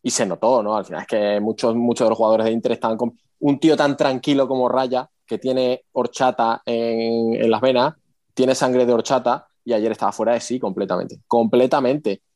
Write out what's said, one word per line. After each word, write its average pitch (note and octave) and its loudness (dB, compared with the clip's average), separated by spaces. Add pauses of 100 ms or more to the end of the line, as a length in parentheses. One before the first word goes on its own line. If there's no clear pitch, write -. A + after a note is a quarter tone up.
y B2 -2
se A2+ 0
notó, A2 2
¿no? G#2+ -2
Al G2 -4
final - -10
es - -14
que G#2 0
muchos, A2+ -2
muchos A#2+ 0
de A2 4
los A2 0
jugadores A2 2
de A2+ 2
Inter A#2 -2
estaban A2 -2
con A#2 -4 (220)
un C#3+ 0
tío D#3 4
tan C#3+ 0
tranquilo C#3 0
como B2+ 0
Raya, B2+ -2 (160)
que A2 -6
tiene B2+ -2
horchata A#2+ -2
en, A#2 -2
en A2+ 2
las A2 2
venas, C3 2 (400)
tiene C3 2
sangre B2+ 2
de A#2+ 2
horchata, A#2+ 0 (180)
y A#2+ -4
ayer A2 0
estaba G#2 -2
fuera A2 -2
de A#2 -2
sí B2+ -6
completamente, F#2 -6
completamente. B2 2 (160)